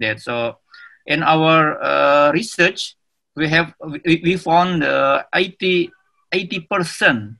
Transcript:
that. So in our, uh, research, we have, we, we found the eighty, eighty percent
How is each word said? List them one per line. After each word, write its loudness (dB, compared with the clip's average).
that. -6
So -6
in -2
our, 4
uh, 4
research, -2
we -2
have, 0
we, -2
we 0
found 0
the 0
eighty, -2
eighty -4
percent -2